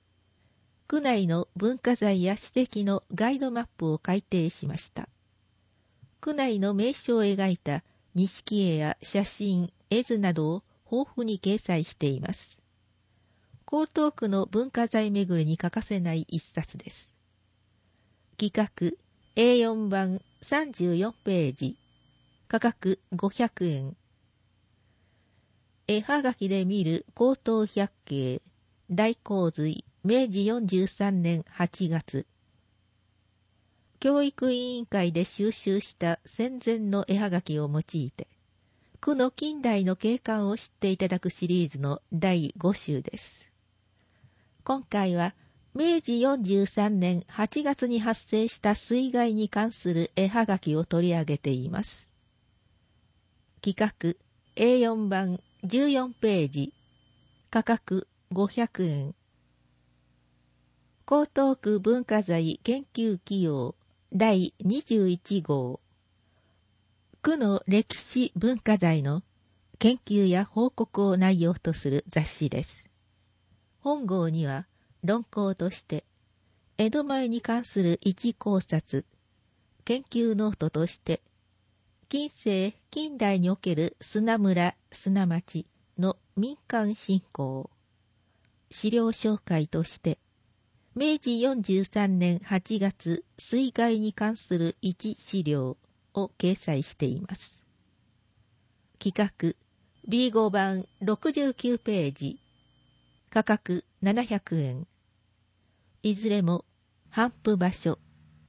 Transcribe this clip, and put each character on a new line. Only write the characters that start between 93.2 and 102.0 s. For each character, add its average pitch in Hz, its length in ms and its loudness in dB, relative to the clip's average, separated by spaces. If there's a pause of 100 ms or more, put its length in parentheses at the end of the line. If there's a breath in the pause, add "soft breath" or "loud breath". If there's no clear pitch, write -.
水 247 320 -2
害 233 300 2
に 214 120 -2
関 220 220 -2
す 185 240 -2
る 165 220 0
一 190 360 -4
資 190 280 -4
料 135 320 -2 (360)
を 196 260 -4
掲 180 180 2
載 143 260 -2
し - 120 -14
て 143 120 -2
い 127 140 -4
ま - 160 -12
す。 - 260 -20 (1400)
企 196 180 -2
画、 202 380 0 (540)
ビ 240 220 2
ー - 20 -4
五 220 180 2
版 190 380 0 (120)
六 214 300 0
十 277 240 0
九 240 240 -2
ペ 185 300 -2